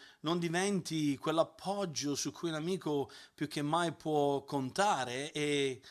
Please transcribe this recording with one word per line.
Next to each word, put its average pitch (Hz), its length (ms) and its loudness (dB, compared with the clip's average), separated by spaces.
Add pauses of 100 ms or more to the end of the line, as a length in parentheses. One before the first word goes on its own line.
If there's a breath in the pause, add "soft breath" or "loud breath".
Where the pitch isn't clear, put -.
(220 loud breath)
non 170 180 0
diventi 165 800 0
quell'appoggio 156 960 0
su 135 160 -4
cui - 180 -6
un 160 60 -4
amico 156 560 -2 (240 loud breath)
più 147 120 -4
che 147 140 -4
mai 165 300 2
può 143 540 2
contare 143 880 0
e 143 600 0